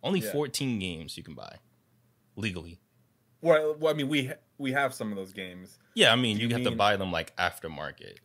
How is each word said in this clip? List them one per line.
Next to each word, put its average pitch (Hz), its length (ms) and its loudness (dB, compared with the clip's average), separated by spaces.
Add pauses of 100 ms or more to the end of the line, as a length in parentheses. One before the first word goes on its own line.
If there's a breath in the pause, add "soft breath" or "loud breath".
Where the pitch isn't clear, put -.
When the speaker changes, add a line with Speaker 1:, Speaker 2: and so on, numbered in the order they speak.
Speaker 1:
Only 185 180 2
Speaker 2:
Yeah. 110 120 -2
Speaker 1:
fourteen 135 460 0
games 87 380 -6
you 82 80 -14
can 71 100 -14
buy - 240 -16 (760)
legally. 87 420 -6 (640)
Speaker 2:
Well, 156 380 6
well, 156 140 4
I 156 40 2
mean, 143 120 -2
we 143 180 2
ha-, 147 80 -6 (240)
we 135 140 -2
have 139 200 2
some 107 200 -6
of 101 40 -6
those 95 160 -10
games. 92 460 -12 (160)
Speaker 1:
Yeah, 160 180 6
I 117 40 6
mean, 117 200 2
Speaker 2:
Do 107 60 0
Speaker 1:
you 117 60 0
Speaker 2:
you 117 60 2
Speaker 1:
have 123 100 -2
to 117 60 2
Speaker 2:
mean 117 80 -4
Speaker 1:
buy 104 180 6
them, 95 160 -2
like, 82 240 -4
aftermarket. 78 880 -6